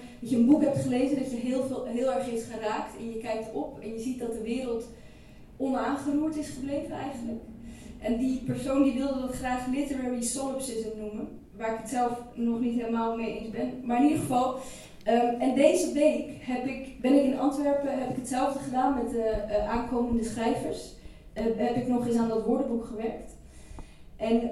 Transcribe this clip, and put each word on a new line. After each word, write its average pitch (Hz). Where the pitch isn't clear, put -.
dat -
je 254
een 233
boek 294
hebt -
gelezen, 269
dat -
je 233
heel 254
veel, 254
heel 247
erg 240
is 226
geraakt 220
en 226
je 220
kijkt 226
op -
en 226
je 226
ziet 247
dat 233
de 208
wereld 233
onaangeroerd 285
is 294
gebleven 285
eigenlijk. 233
En 233
die 262
persoon 277
die 254
wilde 262
dat 254
graag 254
literary 254
solipsism 262
noemen, 214
waar 220
ik 226
het -
zelf 247
nog 233
niet 240
helemaal 226
mee 226
eens -
ben. 254
Maar 240
in 262
ieder 311
geval, 254
ehm, 240
en 254
deze 302
week 262
heb 247
ik, -
ben 262
ik 277
in 254
Antwerpen, 277
heb 247
ik -
hetzelfde 262
gedaan 262
met 233
de, 233
eh, 208
aankomende 240
schrijvers. -
Eh, 226
heb 240
ik 254
nog 240
eens 233
aan 226
dat 220
woordenboek 233
gewerkt. 220
En, 233